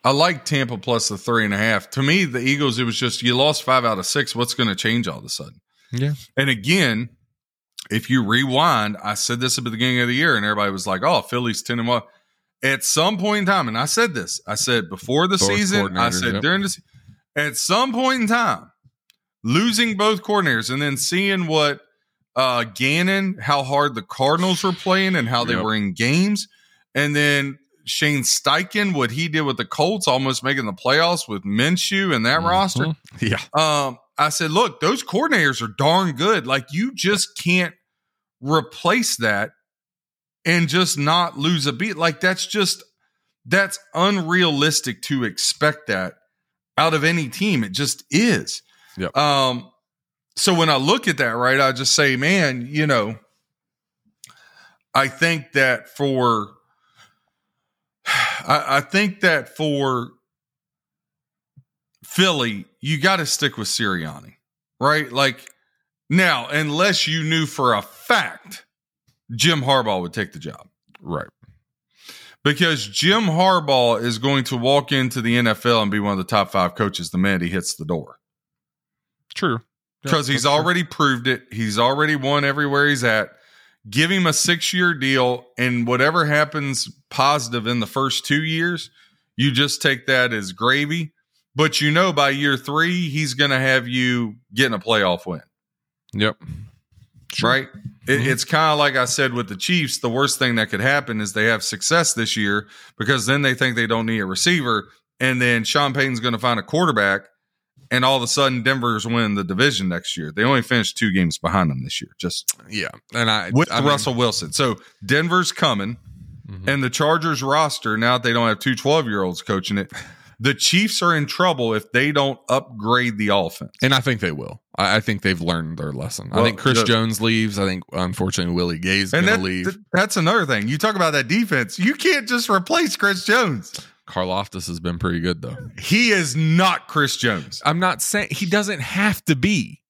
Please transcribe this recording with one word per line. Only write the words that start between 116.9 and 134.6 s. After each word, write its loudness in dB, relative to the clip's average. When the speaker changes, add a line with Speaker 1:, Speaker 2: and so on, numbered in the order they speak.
Speaker 1:
Chargers 2
roster, 0
now 2
that -4
they 0
don't 2
have 0
two 0
twelve-year-olds 0
coaching -2
it, -6
the 2
Chiefs 0
are 2
in 0
trouble 0
if -4
they 2
don't 0
upgrade 0
the 0
offense. 0
Speaker 2:
And 4
I 4
think -2
they 0
will. -10
I, 2
I 4
think -4
they've 0
learned -2
their -6
lesson. -8
I -2
Speaker 1:
Well, 4
Speaker 2:
think 0
Chris 4
Speaker 1:
the 4
Speaker 2:
Jones 2
leaves. 0
I 0
think, -2
unfortunately, -2
Willie 0
Gay's 0
Speaker 1:
And 2
Speaker 2:
gonna 2
Speaker 1:
that, -2
Speaker 2:
leave. -2
Speaker 1:
th-, -4
that's 0
another 2
thing. 0
You -2
talk 0
about 2
that 0
defense. 0
You 2
can't 0
just -2
replace 2
Chris 0
Jones. 0
Speaker 2:
Karlaftis -4